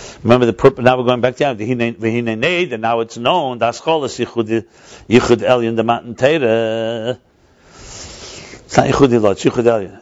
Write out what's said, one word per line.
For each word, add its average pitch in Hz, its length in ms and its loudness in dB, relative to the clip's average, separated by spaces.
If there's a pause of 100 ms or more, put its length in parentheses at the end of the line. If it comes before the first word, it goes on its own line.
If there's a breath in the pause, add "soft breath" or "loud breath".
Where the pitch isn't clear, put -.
(240 loud breath)
Remember 120 220 4
the 113 80 2
purpose, 123 320 4
now 127 120 4
we're 127 60 -2
going 123 160 0
back 123 160 0
to - 80 -2
Yaakov. 131 140 -2
V'hi 113 180 -4
nei, 117 160 -2
v'hi 113 320 -2
nei 113 120 -4
neda, 151 440 -2
now 117 220 0
it's 113 160 -8
known, 131 400 -2
das 113 240 -2
chol 160 240 0
is 107 120 -8
Yichud, 113 480 -4 (440 loud breath)
Yichud 110 320 4
Elyon, 117 340 0
the 113 80 0
Matan 117 320 -2
Torah. 113 1040 0 (1400 loud breath)
It's - 140 -8
not - 100 2
Yichud 139 220 2
Elyon, 107 240 2
it's - 100 -12
Yichud 113 220 0
Elyon. 101 360 -2